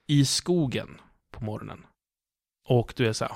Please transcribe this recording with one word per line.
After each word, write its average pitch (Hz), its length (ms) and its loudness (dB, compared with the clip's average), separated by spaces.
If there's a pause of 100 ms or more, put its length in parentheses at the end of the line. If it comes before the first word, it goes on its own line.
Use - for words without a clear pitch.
i 143 180 4
skogen 139 760 -2 (320)
på - 120 -10
morgonen. - 420 -10 (800)
Och 120 320 2
du 123 100 2
är 110 60 2
så 117 120 -4
här, - 120 -6